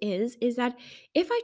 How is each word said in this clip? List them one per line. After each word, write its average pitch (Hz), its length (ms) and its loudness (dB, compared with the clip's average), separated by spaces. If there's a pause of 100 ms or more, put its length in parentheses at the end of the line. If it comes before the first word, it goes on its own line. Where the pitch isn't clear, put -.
is, 208 380 0
is 240 180 0
that 247 200 0 (380)
if 330 160 2
I 480 120 2